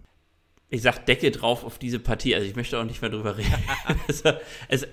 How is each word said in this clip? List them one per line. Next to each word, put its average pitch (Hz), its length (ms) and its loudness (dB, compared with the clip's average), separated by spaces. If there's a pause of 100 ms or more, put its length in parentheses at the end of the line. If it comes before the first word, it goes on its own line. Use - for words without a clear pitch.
(680)
Ich 113 140 -2
sag - 220 4
Decke 127 260 4
drauf 120 340 0
auf 120 140 -10
diese 123 200 -4
Partie, 113 360 2
also 98 120 0
ich 98 80 -8
möchte 120 240 -4
auch 113 60 -2
nicht - 160 -8
mehr 110 80 -2
drüber 107 260 -4
reden. 104 160 2 (280)
<laughs> - 280 -2
Also, 151 240 4 (380)
es, 131 240 0